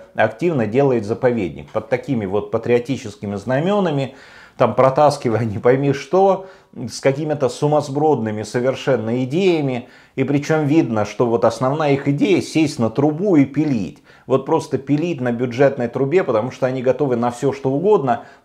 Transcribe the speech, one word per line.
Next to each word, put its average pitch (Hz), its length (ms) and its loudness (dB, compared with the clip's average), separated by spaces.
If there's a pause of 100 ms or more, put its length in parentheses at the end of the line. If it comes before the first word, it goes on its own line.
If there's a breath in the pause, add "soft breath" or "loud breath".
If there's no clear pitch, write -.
(160 loud breath)
активно 123 500 0
делает 120 400 2
заповедник 104 640 -2
под - 180 -6
такими 123 380 -4
вот 101 240 -4
патриотическими 113 880 -2
знаменами, 139 800 -2 (420 loud breath)
там 117 180 2
протаскивая 131 680 2
не 104 120 -4
пойми 135 360 2
что, 190 540 0 (280 loud breath)
с 120 240 -10
какими-то 143 480 0
сумасбродными 139 960 0
совершенно 123 800 -2
идеями, 143 640 0 (280 loud breath)
и 135 100 0
причем 147 400 0
видно, 131 400 2
что 123 220 -2
вот 117 180 2
основная 139 480 0
их 139 160 0
идея 151 320 2
сесть 156 360 0
на 113 120 0
трубу 156 480 2
и 139 80 6
пилить. 139 580 -4 (240 soft breath)
Вот 131 180 2
просто 147 320 0
пилить 151 440 -2
на 123 100 0
бюджетной 120 560 0
трубе, 139 380 0
потому 120 260 0
что - 160 -2
они 131 160 -4
готовы 127 320 0
на 120 160 0
все, 139 220 -2
что - 180 -4
угодно. 147 540 2 (200 loud breath)